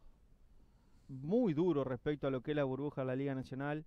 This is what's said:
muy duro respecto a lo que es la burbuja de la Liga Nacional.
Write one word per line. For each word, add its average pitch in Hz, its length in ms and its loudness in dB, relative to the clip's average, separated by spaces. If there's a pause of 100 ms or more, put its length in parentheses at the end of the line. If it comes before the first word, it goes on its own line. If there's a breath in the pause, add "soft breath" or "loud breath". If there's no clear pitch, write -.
(1080)
muy 160 480 2
duro 156 280 4
respecto 135 440 -2
a - 20 4
lo 131 120 0
que 151 100 -4
es 147 40 0
la 147 80 4
burbuja 139 380 -2
de 131 60 -2
la 127 80 0
Liga 139 180 0
Nacional. 139 540 -4